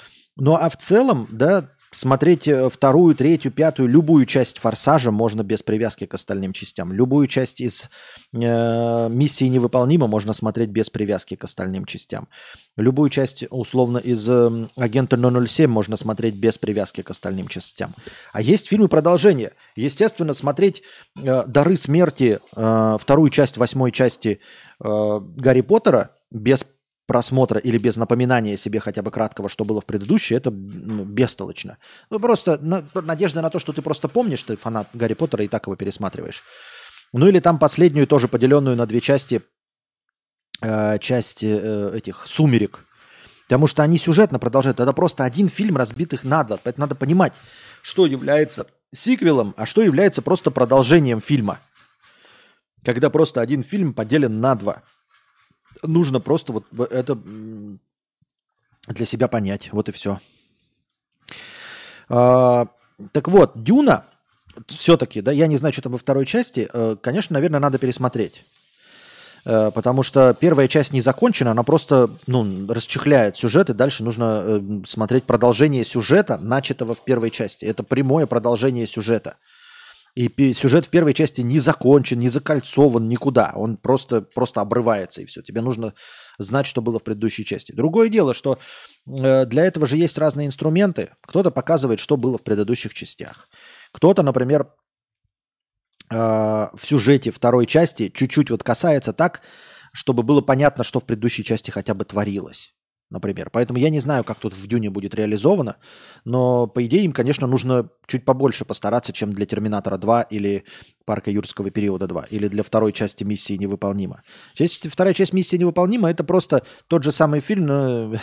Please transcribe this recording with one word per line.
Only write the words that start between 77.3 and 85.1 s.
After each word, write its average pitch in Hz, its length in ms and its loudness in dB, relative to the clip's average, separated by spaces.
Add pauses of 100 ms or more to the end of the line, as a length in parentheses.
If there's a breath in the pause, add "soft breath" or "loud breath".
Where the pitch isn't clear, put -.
части. - 340 -8
Это 107 180 -6
прямое 135 440 0
продолжение 120 600 0
сюжета. 110 500 -4 (800 soft breath)
И 120 140 -2
пе-, 139 240 2
сюжет 139 340 4
в - 40 -14
первой 160 240 4
части 151 260 0
не 120 180 0
закончен, 135 600 4
не 120 100 0
закольцован 131 800 2
никуда. 123 480 0
Он 113 220 -6
просто, 123 420 0
просто 117 400 -4
обрывается, 104 640 -2